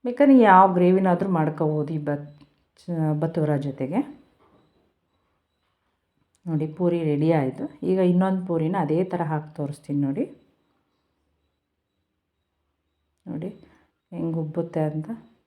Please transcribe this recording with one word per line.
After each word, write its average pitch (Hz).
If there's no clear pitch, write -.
ಬೇಕಾದ್ರೆ 269
ಯಾವ 190
ಗ್ರೇವಿನಾದ್ರೂ 185
ಮಾಡ್ಕೋಬೋದು 151
ಈ -
ಬತ್-, 147
ಚ-, 160
ಬತೂರ 160
ಜೊತೆಗೆ. 139
ನೋಡಿ, 156
ಪೂರಿ 175
ರೆಡಿ 147
ಆಯಿತು. 131
ಈಗ 185
ಇನ್ನೊಂದು 185
ಪೂರಿನ 165
ಅದೇ 160
ಥರ 175
ಹಾಕಿ 151
ತೋರಿಸ್ತೀನಿ 143
ನೋಡಿ. 165
ನೋಡಿ 170
ಹೆಂಗೆ 165
ಉಬ್ಬುತ್ತೆ 165
ಅಂತ. 156